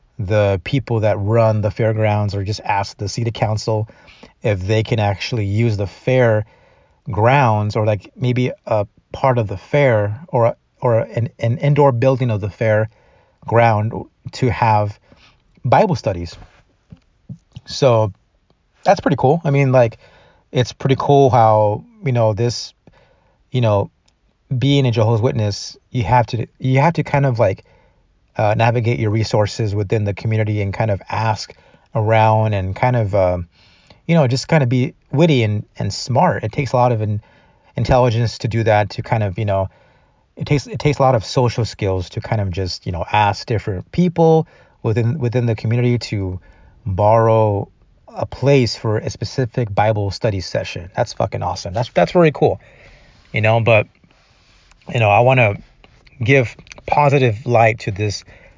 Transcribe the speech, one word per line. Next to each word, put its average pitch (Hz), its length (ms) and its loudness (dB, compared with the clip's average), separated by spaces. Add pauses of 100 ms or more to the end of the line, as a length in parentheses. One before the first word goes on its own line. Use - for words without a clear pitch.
(200)
the 101 440 0
people 120 380 -2
that 104 160 0
run 110 440 2
the 104 100 -2
fairgrounds, 107 640 -2
or 101 80 -6
just 101 180 -6
ask 98 360 -4
the 101 100 -8
city 113 240 -6
council 110 560 -4 (540)
if 104 180 -2
they 110 240 0
can 107 160 -2
actually 104 460 -4
use 107 320 0
the 101 100 -4
fairgrounds, 113 1900 0
or, 110 100 0
like, 107 300 -2
maybe 123 360 -2 (140)
a 107 200 0 (260)
part 131 260 0
of 110 100 -2
the 98 100 -8
fair, 117 720 0
or, 120 300 0 (240)
or 117 180 2
an, - 300 -4 (100)
an 117 200 -2
indoor 147 340 4
building 127 360 0
of 104 120 -2
the 101 80 -4
fairground 110 1400 -2 (400)
to 123 180 -2
have 107 480 0 (640)
Bible 151 320 2
studies. 87 400 -6 (1300)
So 110 460 2 (720)
that's 190 160 4
pretty 151 180 0
cool. 147 260 2
I 156 60 -2
mean, 139 220 2
like, 120 260 4 (540)
it's 127 220 -2
pretty 131 260 -2
cool 139 300 4
how, 110 560 2 (200)
you 135 60 -2
know, 113 220 2
this, 117 400 -4 (800)
you 127 100 -2
know, 101 280 0 (640)
being 135 300 2
a 123 60 2
Jehovah's 110 300 2
Witness, 107 560 -4 (120)
you 123 140 -2
have 120 240 2
to, - 200 -6 (120)
you 131 200 0
have 165 140 2
to 156 100 -2
kind 139 220 0
of, 120 140 0
like, 98 240 0 (720)
uh, 110 220 0
navigate 120 420 0
your 110 120 -2
resources 107 640 -2
within 104 300 -2
the 101 80 -2
community 107 480 -2
and 98 120 -4
kind 110 160 -2
of 95 180 -4
ask 107 460 -4 (400)
around 110 600 2
and 95 220 -4
kind 123 200 0
of, 107 180 0
um, 90 340 0 (600)
you 165 80 2
know, 147 120 4
just 131 200 -2
kind 160 160 2
of 120 60 0
be 127 260 0 (160)
witty 143 320 2
and, 107 220 -2 (120)
and 104 160 -4
smart. - 500 0
It 110 80 -6
takes 135 220 -6
a - 20 2
lot 123 160 4
of 110 100 -2
in-, 107 200 -4 (540)
intelligence 120 640 0
to - 80 -4
do 113 160 -2
that, 104 280 2
to - 120 -8
kind 113 200 -2
of, 92 140 -6
you 110 80 -4
know, 98 240 -2 (640)
it - 120 -10
takes, 143 180 0
it 214 140 -10
takes 147 180 -2
a 139 60 2
lot 131 100 4
of 110 100 0
social 120 400 -2
skills 95 460 -4
to - 120 -10
kind 107 200 -4
of 98 80 -4
just, 92 380 -8
you 98 40 -6
know, 87 180 -6
ask 104 360 0
different 98 460 -6
people 165 560 2 (340)
within, 117 380 0
within 120 260 0
the 113 100 0
community 120 440 0
to 95 420 -6 (440)
borrow 107 840 2 (380)
a - 180 -10
place 131 500 2
for 107 220 -2
a - 140 -6
specific 117 640 -6
Bible 104 360 0
study 98 320 -4
session. - 540 -8
That's - 180 -4
fucking 107 300 -4
awesome. 92 300 -8
That's, 117 180 -4
that's 175 200 0
very 170 200 4
cool, - 280 0 (720)
you 110 100 -4
know, 110 200 2
but, 110 260 4 (1040)
you 120 80 -2
know, 107 100 2
I 101 100 6
wanna 123 360 4 (640)
give 123 340 2 (300)
positive 131 600 2
light 113 340 2
to - 120 -8
this, 101 340 -6 (320)